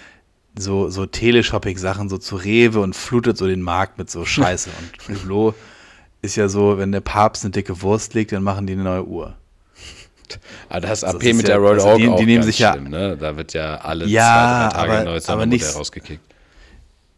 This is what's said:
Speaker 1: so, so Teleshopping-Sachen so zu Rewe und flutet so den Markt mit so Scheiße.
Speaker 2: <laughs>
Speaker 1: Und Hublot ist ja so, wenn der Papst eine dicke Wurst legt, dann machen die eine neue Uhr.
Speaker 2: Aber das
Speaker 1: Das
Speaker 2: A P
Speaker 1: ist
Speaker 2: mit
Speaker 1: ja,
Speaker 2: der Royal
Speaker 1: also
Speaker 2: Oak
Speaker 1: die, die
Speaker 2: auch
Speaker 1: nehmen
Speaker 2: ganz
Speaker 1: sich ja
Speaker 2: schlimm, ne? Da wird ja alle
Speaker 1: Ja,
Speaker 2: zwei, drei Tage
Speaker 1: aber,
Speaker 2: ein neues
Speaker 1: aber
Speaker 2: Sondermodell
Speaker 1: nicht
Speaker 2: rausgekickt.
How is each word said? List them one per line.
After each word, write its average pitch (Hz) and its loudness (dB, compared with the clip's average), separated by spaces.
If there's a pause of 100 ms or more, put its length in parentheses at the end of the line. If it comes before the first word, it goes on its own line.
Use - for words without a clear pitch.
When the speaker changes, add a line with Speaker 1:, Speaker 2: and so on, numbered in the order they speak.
(580)
Speaker 1:
so, 98 -2
so 95 -6
Teleshopping-Sachen 101 0
so 95 -6
zu - -10
Rewe 110 2
und 95 -2
flutet 117 -2
so 95 -2
den 92 -2
Markt 90 -4
mit 90 -12
so 85 -10
Scheiße. - -2 (200)
Speaker 2:
<laughs> - -20
Speaker 1:
Und 101 -10
Hublot 101 -2 (680)
ist 101 -8
ja 104 0
so, 101 2
wenn 98 -2
der 98 -2
Papst - 0
eine 98 -6
dicke 95 -6
Wurst 104 -2
legt, 110 -2
dann 98 -4
machen 98 -4
die 95 -4
eine 95 -4
neue 92 -4
Uhr. 80 -12 (1300)
Speaker 2:
Aber 87 -6
das 104 -4
Speaker 1:
Das 90 -4
Speaker 2:
A - -8
P 120 4
Speaker 1:
ist 117 4
Speaker 2:
mit 107 2
Speaker 1:
ja, 101 6
Speaker 2:
der 101 4
Royal 101 6
Speaker 1:
also 101 6
Speaker 2:
Oak 110 8
Speaker 1:
die, 110 4
die 120 6
Speaker 2:
auch 113 4
Speaker 1:
nehmen 113 6
Speaker 2:
ganz 113 4
Speaker 1:
sich 107 0
ja 107 4
Speaker 2:
schlimm, 69 -10
ne? 87 -6
Da 76 -6
wird 80 -10
ja 78 -6
alle 82 -6
Speaker 1:
Ja, 107 4
Speaker 2:
zwei, 120 4
drei 110 0
Tage 85 -2
Speaker 1:
aber, 110 2
Speaker 2:
ein 107 -2
neues 85 -6
Speaker 1:
aber 107 -2
Speaker 2:
Sondermodell 113 0
Speaker 1:
nicht 73 -6
Speaker 2:
rausgekickt. - -12 (960)